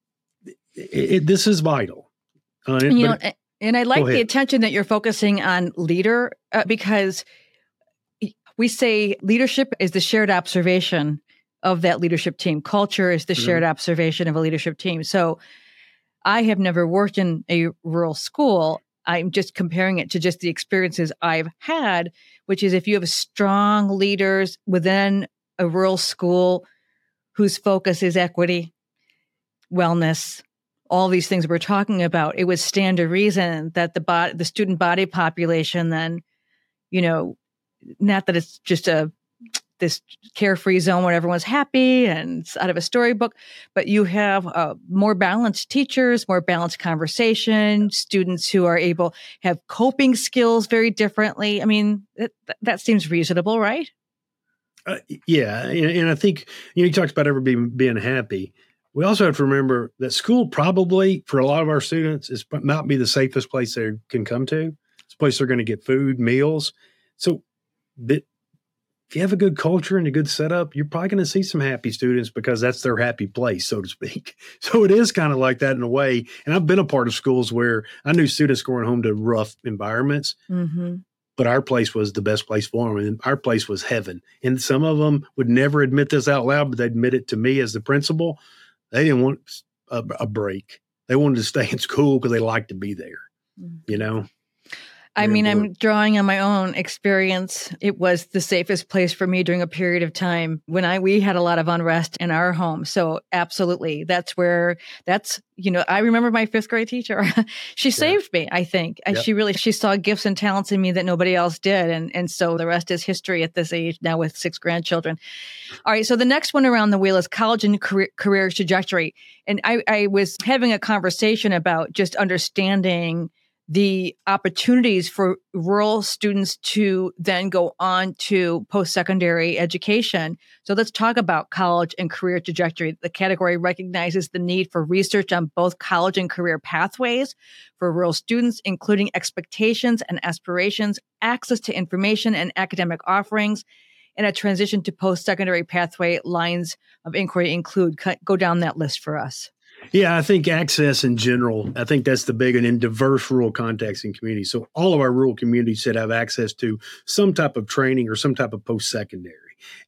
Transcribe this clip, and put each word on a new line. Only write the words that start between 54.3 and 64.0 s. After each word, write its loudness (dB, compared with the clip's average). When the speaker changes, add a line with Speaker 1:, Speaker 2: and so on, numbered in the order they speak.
Speaker 1:
Uh, -6
yeah. 0
And, 0
and 2
I 2
think, 0
you 4
know, 6
you 2
talked 2
about 2
everybody 2
being 2
happy. -4
We 0
also 4
have 2
to 0
remember 2
that -4
school 2
probably, 2
for 0
a 4
lot 2
of 0
our 2
students, -4
is, -8
might -2
be 2
the 2
safest 0
place -4
they -4